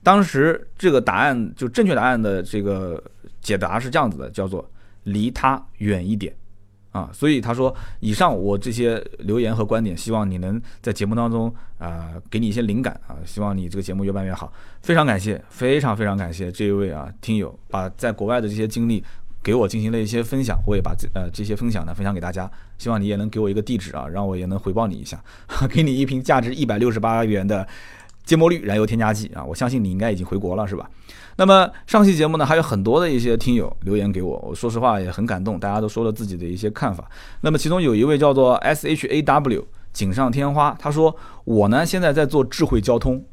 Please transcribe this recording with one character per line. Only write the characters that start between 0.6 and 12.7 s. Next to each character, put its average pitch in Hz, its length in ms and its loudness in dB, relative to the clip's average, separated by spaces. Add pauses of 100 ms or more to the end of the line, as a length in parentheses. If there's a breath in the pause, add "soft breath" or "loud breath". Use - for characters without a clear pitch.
这 - 140 4
个 135 100 6
答 95 180 0
案， 123 380 2
就 123 140 -4
正 220 160 2
确 180 80 4
答 117 80 2
案 123 200 2
的 98 200 0
这 104 200 -4
个 95 400 -4 (380)
解 107 160 -2
答 95 240 0
是 131 120 -6
这 160 60 0
样 135 120 2
子 80 80 -6
的， 65 140 -10
叫 95 160 -4
做 92 200 -6 (360 soft breath)
离 104 260 0
他 131 340 0 (140)
远 98 280 0
一 107 100 0
点。 101 200 -6 (560)
啊， - 200 -6
所 143 180 0
以 139 120 2
他 117 120 -4
说， 127 220 0 (240 loud breath)
以 107 140 -2
上 165 200 4
我 101 240 0
这 104 140 -4
些 117 260 0 (220)
留 104 180 0
言 113 160 2
和 110 120 0
观 113 180 0
点， 90 140 -2
希 110 140 -6
望 104 200 0
你 92 60 -4
能 95 240 -4 (200 loud breath)
在 107 120 -4
节 101 120 -2
目 104 80 0
当 117 160 0
中， 117 240 -2 (240 loud breath)
呃， 82 360 -8 (160)
给 110 100 -2
你 113 80 2
一 101 60 0
些 120 80 0
灵 107 200 0